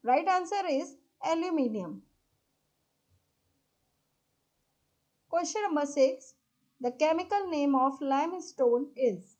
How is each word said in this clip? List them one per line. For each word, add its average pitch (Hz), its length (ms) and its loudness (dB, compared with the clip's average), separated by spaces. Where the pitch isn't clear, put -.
Right 277 260 2
answer 370 400 0
is 302 260 -2
aluminium। 277 760 -2
Question 349 320 -2
number 302 240 0
six, 277 480 0
the 247 80 -2
chemical 359 580 0
name 285 260 2
of 269 280 2
limestone 277 920 0
is? 233 460 -2